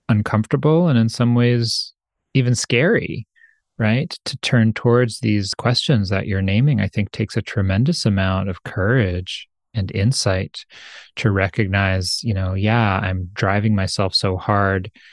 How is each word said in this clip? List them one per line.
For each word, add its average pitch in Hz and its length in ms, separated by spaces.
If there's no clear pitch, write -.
uncomfortable 139 760
and 135 100
in 113 120
some 120 260
ways 120 580
even 123 220
scary, 120 720
right? 117 480
To - 120
turn 113 360
towards 120 460
these 104 340
questions 117 560
that 98 180
you're 98 140
naming, 107 380
I 98 80
think - 240
takes - 260
a 113 40
tremendous 104 640
amount 95 440
of - 140
courage 92 840
and 101 180
insight 98 760
to 107 140
recognize, 95 920
you 113 100
know, 92 200
yeah, 104 460
I'm 92 340
driving 104 420
myself 95 400
so 95 220
hard 98 520